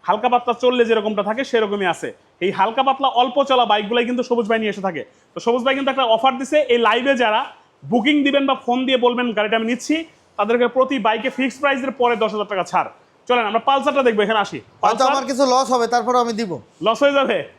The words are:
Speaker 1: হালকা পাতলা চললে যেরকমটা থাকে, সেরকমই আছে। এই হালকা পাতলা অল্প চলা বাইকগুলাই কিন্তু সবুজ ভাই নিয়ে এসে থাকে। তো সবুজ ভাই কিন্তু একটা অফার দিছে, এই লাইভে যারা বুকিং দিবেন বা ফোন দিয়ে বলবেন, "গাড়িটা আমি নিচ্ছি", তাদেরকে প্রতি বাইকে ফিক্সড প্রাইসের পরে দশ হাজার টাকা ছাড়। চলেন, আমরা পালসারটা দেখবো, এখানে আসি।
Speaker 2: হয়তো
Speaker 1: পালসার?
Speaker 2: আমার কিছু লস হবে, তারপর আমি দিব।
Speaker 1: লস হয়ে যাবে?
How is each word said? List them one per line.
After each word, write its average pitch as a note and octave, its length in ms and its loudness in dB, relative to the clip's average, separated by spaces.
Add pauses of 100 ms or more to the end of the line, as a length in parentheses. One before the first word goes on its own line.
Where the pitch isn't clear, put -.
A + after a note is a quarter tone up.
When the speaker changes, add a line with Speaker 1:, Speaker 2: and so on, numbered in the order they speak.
Speaker 1:
হালকা G#3+ 240 0
পাতলা A#3+ 320 0
চললে B3 240 2
যেরকমটা A3 380 0
থাকে, A3 220 -4
সেরকমই G#3 420 -2
আছে। D#3+ 220 -2 (320)
এই F#3 100 0
হালকা A3+ 320 0
পাতলা C4+ 260 0
অল্প C4 360 2
চলা B3+ 200 4
বাইকগুলাই G#3+ 400 0
কিন্তু B3 180 -4
সবুজ A#3 260 -2
ভাই A3+ 100 0
নিয়ে G#3+ 120 -2
এসে G3+ 100 -8
থাকে। F3 240 -6 (300)
তো E3+ 60 -10
সবুজ A#3+ 240 -2
ভাই C4+ 100 2
কিন্তু C4+ 160 -2
একটা C4 140 0
অফার B3 340 2
দিছে, C#4+ 200 0
এই B3 200 2
লাইভে A#3+ 380 2
যারা A3+ 240 2 (440)
বুকিং B3 400 0
দিবেন C#4 220 2
বা C4+ 80 2
ফোন B3+ 320 -2
দিয়ে C4 120 0
বলবেন, B3 340 0
"গাড়িটা G#3 240 0
আমি A3+ 100 -2
নিচ্ছি", D4 380 -4 (320)
তাদেরকে A#3 320 0
প্রতি C4 300 0
বাইকে A3 320 -2
ফিক্সড B3+ 300 -4
প্রাইসের C4+ 300 0
পরে A#3+ 260 0
দশ G#3+ 160 0
হাজার G#3 140 -4
টাকা F#3+ 180 -4
ছাড়। E3 240 -2 (400)
চলেন, A#3+ 180 2
আমরা G#3+ 120 -2
পালসারটা C#4 440 0
দেখবো, A3 200 2
এখানে G#3+ 160 0
আসি। F#3 200 -4
Speaker 2:
হয়তো - 220 -16
Speaker 1:
পালসার? A#3 300 2
Speaker 2:
আমার C#4 140 -2
কিছু B3+ 180 -2
লস B3+ 280 2
হবে, A#3+ 160 2
তারপর A#3+ 300 0
আমি A#3+ 160 0
দিব। G3+ 260 -6 (240)
Speaker 1:
লস G#3+ 200 0
হয়ে C#4+ 100 4
যাবে? C4 240 2 (220)